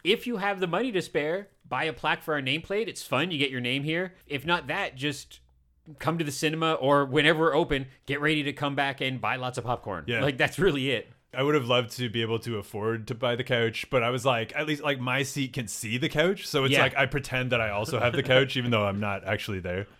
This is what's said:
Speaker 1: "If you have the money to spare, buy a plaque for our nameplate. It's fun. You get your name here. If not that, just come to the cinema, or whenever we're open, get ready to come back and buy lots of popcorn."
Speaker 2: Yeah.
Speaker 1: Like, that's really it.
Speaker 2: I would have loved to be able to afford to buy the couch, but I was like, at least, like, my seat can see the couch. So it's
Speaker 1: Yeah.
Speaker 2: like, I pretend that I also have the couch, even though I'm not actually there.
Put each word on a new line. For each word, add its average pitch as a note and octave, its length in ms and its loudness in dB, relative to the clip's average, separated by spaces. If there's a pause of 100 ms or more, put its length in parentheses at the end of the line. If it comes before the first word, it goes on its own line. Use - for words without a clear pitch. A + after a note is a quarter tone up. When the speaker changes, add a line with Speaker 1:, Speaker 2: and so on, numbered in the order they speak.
Speaker 1:
"If A3+ 240 2
you A#3+ 100 -4
have G3 220 -2
the F#3 80 -2
money A3 240 -2
to F3+ 100 0
spare, E3 460 -2 (200)
buy C#3 180 -4
a D#3 80 -4
plaque D#3 280 -2
for D#3 140 -2
our C#3+ 60 -2
nameplate. E3 460 -2
It's - 140 -10
fun. D3 300 0
You D3 80 -2
get C#3+ 100 2
your B2+ 120 -6
name B2+ 220 -2
here. E3+ 300 -4 (140)
If C3+ 180 -6
not E3 220 0
that, F3 280 -4
just C#3 440 -6 (580)
come E3 220 -2
to E3 40 0
the C#3+ 80 -4
cinema, D#3+ 420 0
or C#3+ 320 4
whenever D3+ 340 4
we're D#3+ 160 4
open, C#3 320 2 (180)
get C#3+ 160 -4
ready D3+ 220 2
to C#3 100 -2
come C#3 220 -2
back C#3 260 0
and C3 180 -2
buy A2+ 180 0
lots B2+ 200 -6
of A#2+ 60 -4
popcorn." A2 440 -4
Speaker 2:
Yeah. A#2 140 0
Speaker 1:
Like, C3+ 160 0
that's C#3+ 220 0
really C#3+ 320 2
it. A2 180 -4 (240)
Speaker 2:
I B2+ 100 0
would D3+ 120 2
have C3+ 100 2
loved A#2+ 260 2
to B2 180 -4
be A#2 120 -2
able A2+ 180 -2
to A2+ 180 -6
afford A2 500 -4
to B2+ 80 -6
buy A#2+ 220 0
the B2 80 -2
couch, A#2 440 0
but B2 140 2
I A#2 60 2
was B2 160 -2
like, A#2 280 2
at D3+ 140 -2
least, D3+ 160 -2
like, C#3+ 160 0
my B2+ 240 0
seat C3 300 -4
can A#2+ 160 -6
see A2+ 280 -4
the D3+ 120 0
couch. F3 360 2
So C#3 200 2
it's C3+ 80 4
Speaker 1:
Yeah. C#3 80 6
Speaker 2:
like, C3 160 2
I C3+ 80 4
pretend B2+ 480 -2
that A#2+ 80 2
I A2 80 0
also A2 320 0
have A#2+ 100 4
the C3+ 100 -2
couch, C3 360 4
even B2 120 0
though G#2+ 160 4
I'm G2+ 140 0
not G2+ 260 -4
actually G2+ 360 -2
there. F2+ 260 -4 (120)